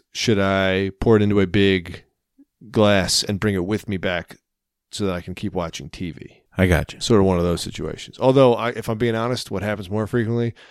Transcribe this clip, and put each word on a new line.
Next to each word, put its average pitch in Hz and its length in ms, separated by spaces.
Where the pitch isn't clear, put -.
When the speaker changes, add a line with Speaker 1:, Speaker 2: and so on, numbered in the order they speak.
Speaker 1:
should 107 260
I 95 600
pour 113 180
it 104 40
into 101 180
a 98 80
big 92 560
glass 101 540
and 101 160
bring 104 160
it 90 100
with 104 240
me 98 80
back 87 400
so 104 140
that 95 100
I 90 60
can 92 140
keep 92 180
watching 82 360
T 87 220
V? - 320
Speaker 2:
I 92 100
got 78 260
you. - 60
Speaker 1:
Sort 113 220
of 95 40
one 95 120
of 87 60
those 85 180
situations. - 580
Although, 131 360
I, 110 140
if 113 200
I'm 113 80
being 113 180
honest, 117 360
what 95 120
happens 101 260
more 107 180
frequently 117 460